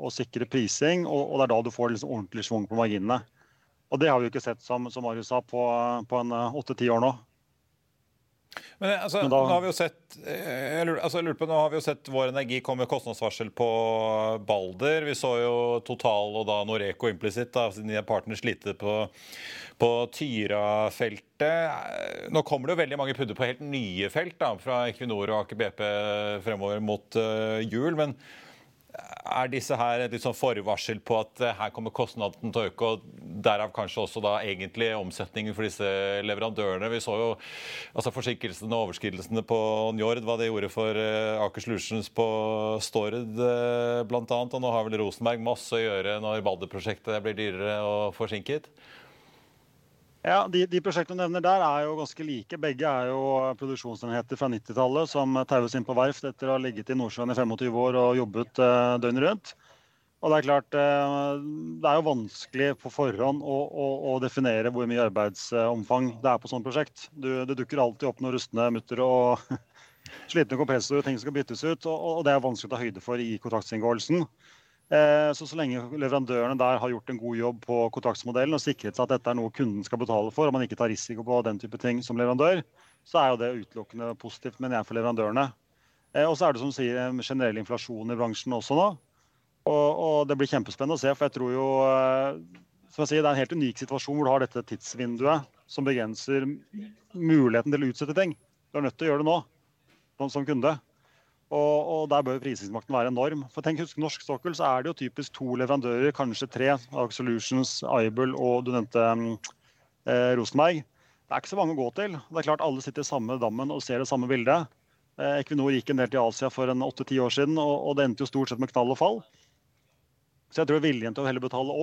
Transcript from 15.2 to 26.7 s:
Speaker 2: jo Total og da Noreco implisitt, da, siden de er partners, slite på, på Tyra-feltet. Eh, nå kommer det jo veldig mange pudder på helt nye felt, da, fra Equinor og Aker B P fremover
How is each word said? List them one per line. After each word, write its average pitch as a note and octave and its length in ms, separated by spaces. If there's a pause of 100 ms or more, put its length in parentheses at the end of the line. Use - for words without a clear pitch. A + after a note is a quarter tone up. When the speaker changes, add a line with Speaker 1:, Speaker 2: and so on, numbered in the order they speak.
Speaker 2:
jo A#2+ 100 (300)
Total G#2+ 560
og G#2 80
da G#2 160
Noreco G#2+ 480
implisitt, G#2+ 400
da, A#2 160
siden G#2+ 240
de G#2+ 80
er G2 80
partners, G#2+ 320
slite G2+ 400
på, G#2 160 (800)
på A#2+ 160 (240)
Tyra-feltet. G#2+ 1300
Eh, C3 880
nå D#3 160
kommer C#3+ 240
det E3+ 60
jo E3 80
veldig C#3+ 180
mange C3+ 140
pudder A2 180
på B2+ 80
helt B2 160
nye G#2+ 480
felt, E3+ 320
da, B2 160
fra B2 320
Equinor G#2 400
og G#2+ 140
Aker G#2 180
B G#2 80
P G#2 280 (520)
fremover G#2 320